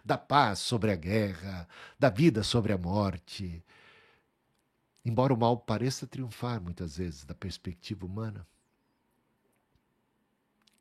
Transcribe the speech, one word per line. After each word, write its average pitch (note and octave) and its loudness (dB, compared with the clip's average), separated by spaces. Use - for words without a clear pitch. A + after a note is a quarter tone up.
da C#3 2
paz B2+ 4
sobre G#2+ 0
a F#2+ 0
guerra, F#2 -2
da C3 6
vida A2 4
sobre G#2 2
a G2 2
morte. F2 -4
Embora B2+ 4
o A#2 4
mal A#2 6
pareça A#2 -2
triunfar A#2+ -6
muitas E2+ -8
vezes F2 -8
da - -14
perspectiva - -10
humana, G2+ -8